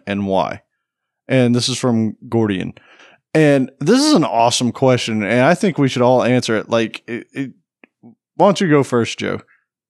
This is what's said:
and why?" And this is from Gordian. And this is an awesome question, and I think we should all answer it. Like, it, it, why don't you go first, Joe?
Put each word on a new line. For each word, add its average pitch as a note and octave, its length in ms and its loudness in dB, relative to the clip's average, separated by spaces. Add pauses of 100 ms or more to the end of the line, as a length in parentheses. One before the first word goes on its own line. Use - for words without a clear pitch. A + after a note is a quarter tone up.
and G2+ 220 -4
why?" F#2+ 360 -4 (680)
And B2 260 2
this A#2+ 140 -2
is B2 80 -6
from A2+ 400 -2 (100)
Gordian. G#2 460 -2 (600)
And C#3+ 460 2
this G#3+ 220 2
is D4+ 120 2
an F3 120 2
awesome A#2 480 0
question, A#2 500 0
and A2 160 0
I C#3 140 4
think F3 240 -2
we C#3+ 100 2
should B2 140 -4
all B2 200 4
answer A#2+ 360 0
it. G2 100 -4
Like, A2+ 400 -2
it, A#2 240 -12
it, C3+ 200 -10 (500)
why - 460 -2
don't G3+ 120 0
you G3+ 80 0
go D3 160 4
first, A#2 340 -2
Joe? F#2+ 220 -6 (500)